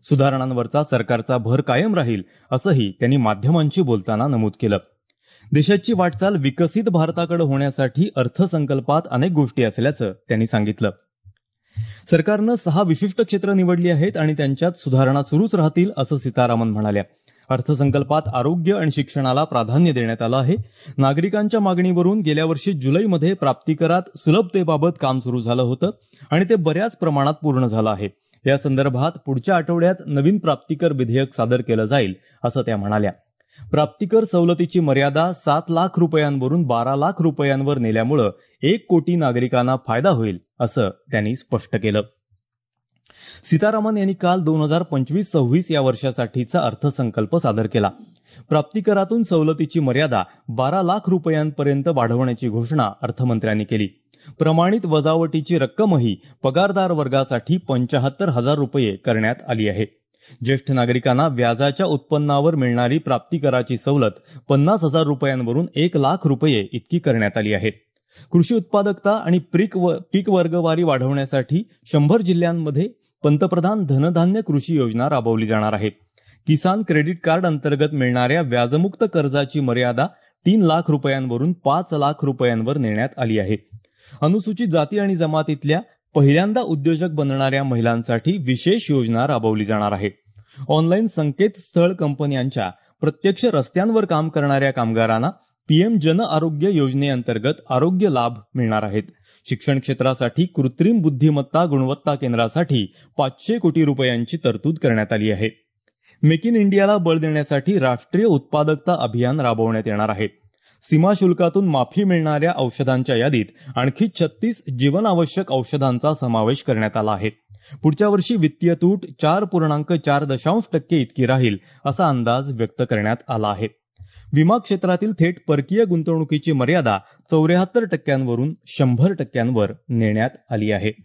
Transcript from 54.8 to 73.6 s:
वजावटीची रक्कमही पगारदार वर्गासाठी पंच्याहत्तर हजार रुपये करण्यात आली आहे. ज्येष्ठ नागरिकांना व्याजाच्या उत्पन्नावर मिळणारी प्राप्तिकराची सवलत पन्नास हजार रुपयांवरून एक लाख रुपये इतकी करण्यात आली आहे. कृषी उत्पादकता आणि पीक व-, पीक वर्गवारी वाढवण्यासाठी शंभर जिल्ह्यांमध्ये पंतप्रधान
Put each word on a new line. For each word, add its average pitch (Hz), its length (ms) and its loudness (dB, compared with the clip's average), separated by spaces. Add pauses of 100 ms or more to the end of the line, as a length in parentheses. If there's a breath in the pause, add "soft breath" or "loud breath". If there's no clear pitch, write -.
वजावटीची 160 720 0
रक्कमही 135 580 0 (260 soft breath)
पगारदार 185 480 0
वर्गासाठी 135 680 -2
पंच्याहत्तर 135 720 -2
हजार 123 260 2
रुपये 127 420 0
करण्यात 110 380 0 (140)
आली 110 200 0
आहे. 101 180 -2 (580 soft breath)
ज्येष्ठ 131 280 -2
नागरिकांना 123 540 2
व्याजाच्या 131 600 0
उत्पन्नावर 147 680 0
मिळणारी 123 440 0
प्राप्तिकराची 131 800 -2
सवलत 135 600 -2 (100)
पन्नास 165 360 2
हजार 160 180 2
रुपयांवरून 135 640 -2 (100)
एक 170 200 0
लाख 151 300 0
रुपये 131 460 2
इतकी 165 260 -4
करण्यात 113 400 0
आली 107 160 0
आहे. 104 160 -2 (600 soft breath)
कृषी 175 240 4
उत्पादकता 202 580 0
आणि 180 260 0
पीक 180 380 0
व-, 175 200 0 (160)
पीक 190 180 0
वर्गवारी 170 520 0
वाढवण्यासाठी 139 880 -2 (240 soft breath)
शंभर 151 280 4
जिल्ह्यांमध्ये 170 680 -2 (360)
पंतप्रधान 175 600 2